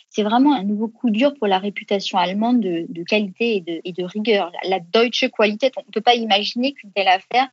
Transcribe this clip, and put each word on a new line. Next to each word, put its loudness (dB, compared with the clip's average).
C'est -2
vraiment 4
un -4
nouveau -2
coup -4
dur 2
pour -4
la 2
réputation -4
allemande 2
de, -2
de -10
qualité -2
et -2
de, -8
et -10
de -8
rigueur. -2
La, -2
la -4
Deutsche 0
Qualität, 0
on -10
ne -20
peut -4
pas 4
imaginer -2
qu'une -20
telle 0
affaire 0